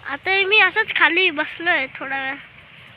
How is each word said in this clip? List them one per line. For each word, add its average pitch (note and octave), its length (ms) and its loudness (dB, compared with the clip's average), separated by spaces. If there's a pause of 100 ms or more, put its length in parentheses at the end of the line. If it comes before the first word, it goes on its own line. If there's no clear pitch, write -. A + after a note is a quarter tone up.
आता F#4+ 380 0
मी G#4+ 120 4
असंच G4+ 360 2
खाली E4+ 340 4
बसलोय D4+ 580 -2
थोडा C4+ 360 -8
वेळ C4+ 120 -6 (600)